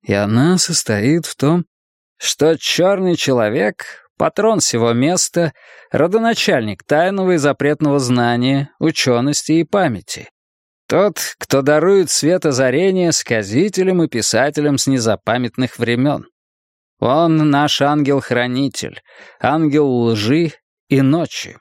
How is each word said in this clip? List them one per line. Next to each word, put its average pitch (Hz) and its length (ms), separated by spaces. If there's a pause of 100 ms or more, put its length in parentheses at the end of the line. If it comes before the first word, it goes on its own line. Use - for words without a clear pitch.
И 101 100
она 117 440
состоит 147 680
в - 100
том, 165 300 (520)
что 156 400
черный 185 600
человек — 131 880 (100)
патрон 214 440
сего 117 320
места, 160 600 (380)
родоначальник 170 920
тайного 185 480
и 175 60
запретного 143 600
знания, 123 800
учености 139 720
и 165 140
памяти. - 640 (600)
Тот, - 460
кто - 240
дарует 156 500
свет 175 340
озарения 160 680
сказителям 170 920
и 147 60
писателям 143 680
с - 100
незапамятных 120 920
времен. 120 480 (720)
Он 151 500
наш 143 320
ангел-хранитель, 135 1200 (380)
ангел 147 500
лжи 120 640 (380)
и 135 120
ночи. 143 600